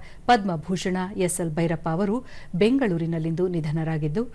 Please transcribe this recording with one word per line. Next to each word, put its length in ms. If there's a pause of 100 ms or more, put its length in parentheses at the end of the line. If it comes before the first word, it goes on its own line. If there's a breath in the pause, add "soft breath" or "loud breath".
(280 loud breath)
ಪದ್ಮಭೂಷಣ 680 (300)
ಎಸ್ 160
ಎಲ್ 160
ಭೈರಪ್ಪ 280 (100)
ಅವರು 200 (440 loud breath)
ಬೆಂಗಳೂರಿನಲ್ಲಿಂದು 880
ನಿಧನರಾಗಿದ್ದು, 760 (120)